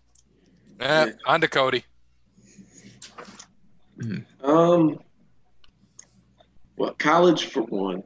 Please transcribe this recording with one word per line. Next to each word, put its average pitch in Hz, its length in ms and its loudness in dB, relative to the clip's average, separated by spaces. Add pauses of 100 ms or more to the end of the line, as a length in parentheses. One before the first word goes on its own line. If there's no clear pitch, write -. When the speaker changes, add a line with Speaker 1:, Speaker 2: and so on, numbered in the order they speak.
(760)
Speaker 1:
Eh, 151 280 0
Speaker 2:
Yeah. 160 60 -6 (140)
Speaker 1:
on 151 160 2
to 156 80 0
Cody. 131 360 0 (2250)
Speaker 3:
Hmm. 110 160 -10 (260)
Speaker 2:
Um, 160 560 2 (1800)
what, - 240 -6
college 170 460 2
for - 180 -6
one? 95 420 -6